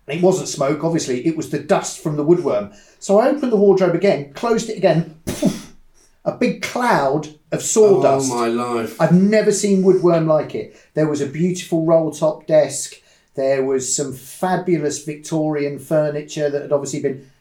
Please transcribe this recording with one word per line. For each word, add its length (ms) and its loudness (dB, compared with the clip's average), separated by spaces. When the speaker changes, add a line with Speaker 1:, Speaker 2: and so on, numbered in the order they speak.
Speaker 1:
And 120 -6
it 40 -2
wasn't 260 2
smoke, 340 -2
obviously, 420 -4
it 120 0
was 140 -8
the 100 -4
dust 420 -2
from 140 -4
the 80 -2
woodworm. 520 0
So 200 2
I 100 4
opened 240 0
the 40 4
wardrobe 380 4
again, 400 0
closed 340 -2
it 80 -8
again, 380 0
poof, 480 -4
a 80 -2
big 300 -2
cloud 680 0
of 100 -4
sawdust. 720 4
Speaker 2:
Oh, 20 -4
my 140 -2
life. 520 -4
Speaker 1:
I've 140 4
never 380 4
seen 320 2
woodworm 420 4
like 300 0
it. 200 -10
There 140 0
was 120 -2
a 60 -2
beautiful 600 -2
roll-top 640 0
desk. 460 0
There 280 0
was 300 -2
some 180 -4
fabulous 920 -4
Victorian 760 -4
furniture 720 -2
that 120 -4
had 100 -6
obviously 300 -2
been, 280 -6